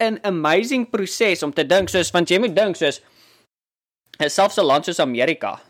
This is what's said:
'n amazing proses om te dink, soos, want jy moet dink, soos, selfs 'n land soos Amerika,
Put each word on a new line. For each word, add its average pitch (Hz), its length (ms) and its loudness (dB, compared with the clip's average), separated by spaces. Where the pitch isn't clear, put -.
'n 220 240 -2
amazing 202 640 0
proses 202 520 -2
om 147 100 -4
te 156 140 -2
dink, 185 220 2
soos, 180 220 0
want 170 180 0
jy 180 100 4
moet 214 160 -2
dink, 196 220 2
soos, 165 240 -2
selfs 196 300 2
'n 190 80 4
land 143 180 2
soos 175 160 -2
Amerika, 127 680 -2